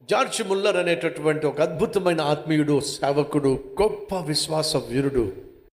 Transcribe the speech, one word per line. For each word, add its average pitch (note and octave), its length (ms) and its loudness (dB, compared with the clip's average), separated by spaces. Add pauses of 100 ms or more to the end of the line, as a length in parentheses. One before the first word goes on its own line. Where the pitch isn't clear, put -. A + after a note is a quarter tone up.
జార్జ్ A3 400 0
ముల్లర్ G3 340 2
అనేటటువంటి D#3 680 0
ఒక D3 140 -2
అద్భుతమైన F3 600 0
ఆత్మీయుడు, D3 580 2
సేవకుడు, C#3 1000 0
గొప్ప G#3 340 0
విశ్వాస D#3 600 -2
వీరుడు B2 720 0 (280)